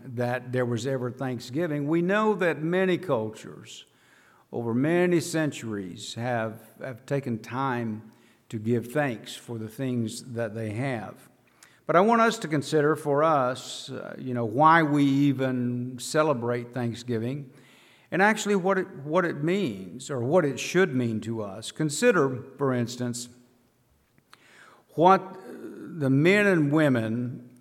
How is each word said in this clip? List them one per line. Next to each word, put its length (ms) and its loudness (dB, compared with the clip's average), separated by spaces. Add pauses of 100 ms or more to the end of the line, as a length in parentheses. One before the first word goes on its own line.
(160)
that 360 -2
there 140 0
was 200 -2
ever 240 -2
Thanksgiving. 760 -4
We 140 2
know 320 2
that 280 0
many 360 2
cultures 880 -6 (680)
over 220 -4
many 460 4
centuries 920 -4
have, 480 -4 (220)
have 240 -12
taken 320 -4
time 760 -6 (380)
to 80 -6
give 300 0
thanks 460 -4
for 220 -12
the 120 -8
things 540 -4 (120)
that 200 -4
they 180 -4
have. 420 -4 (720)
But 100 4
I 60 8
want 180 6
us 200 4
to 80 -6
consider 480 2
for 280 2
us, 640 0
uh, 300 -10
you 160 -6
know, 100 -2
why 380 6
we 220 4
even 960 0
celebrate 760 0
Thanksgiving 760 -4 (600)
and 120 2
actually 320 2
what 240 2
it, 80 -2 (160)
what 220 2
it 180 -4
means 680 -4
or 120 -4
what 240 4
it 160 -2
should 340 2
mean 280 0
to 200 -6
us. 300 -10
Consider, 720 2 (120)
for 160 0
instance, 560 -4 (1600)
what 460 4 (640)
the 120 2
men 360 6
and 240 4
women 800 0 (120)